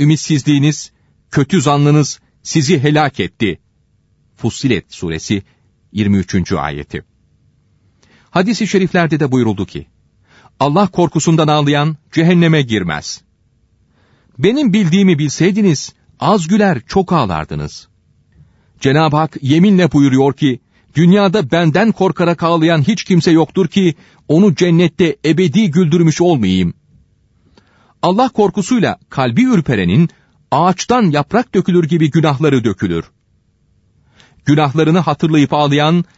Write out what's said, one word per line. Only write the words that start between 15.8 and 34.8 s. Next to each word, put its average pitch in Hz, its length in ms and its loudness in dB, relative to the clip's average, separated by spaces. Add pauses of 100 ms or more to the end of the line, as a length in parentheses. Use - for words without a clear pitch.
az 165 280 0
güler 196 380 0
çok 185 260 -4
ağlardınız. 80 760 -4 (920)
Cenab-ı 147 360 0
Hak 156 260 -2
yeminle 175 500 2
buyuruyor 139 400 2
ki, 127 280 -4 (340)
"Dünyada 180 560 2
benden 175 420 2
korkarak 170 500 -2
ağlayan 165 400 0
hiç 196 220 -2
kimse 175 260 2
yoktur 165 380 2
ki, 180 260 0 (340)
onu 170 260 4
cennette 175 720 0
ebedi 170 460 0
güldürmüş 165 500 0
olmayayım." 95 540 0 (1300)
Allah 196 260 0
korkusuyla 202 720 -2 (100)
kalbi 131 360 -2
ürperenin, 139 640 0 (420)
ağaçtan 185 520 0
yaprak 165 520 -2
dökülür 180 300 0
gibi 156 260 0
günahları 143 540 0
dökülür. 90 400 -4 (1400)
Günahlarını 151 540 0